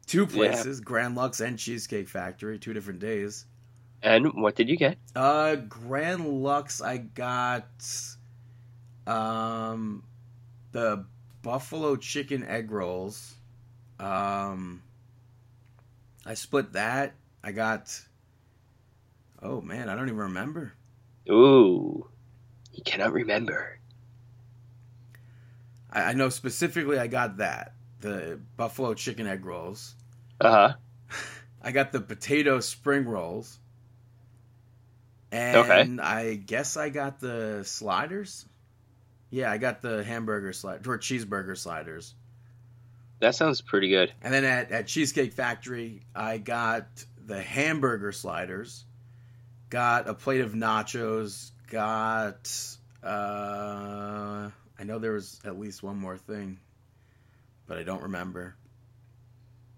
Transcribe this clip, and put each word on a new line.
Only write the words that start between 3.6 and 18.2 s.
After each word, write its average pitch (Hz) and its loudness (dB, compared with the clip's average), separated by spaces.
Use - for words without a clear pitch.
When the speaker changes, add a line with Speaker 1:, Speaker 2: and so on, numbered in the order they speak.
Speaker 2:
And 117 8
what 107 2
did 117 4
you 165 2
get? 151 2
Speaker 1:
Uh, 151 4
Grand 135 -2
Lux, 143 0
I 127 -4
got, 123 -2
um, 113 -2
the 110 0
buffalo 143 -2
chicken 135 -4
egg 110 -4
rolls. 92 -6
Um, 98 -2
I 107 -8
split 127 -2
that. 117 -2
I 104 -8
got, 110 -2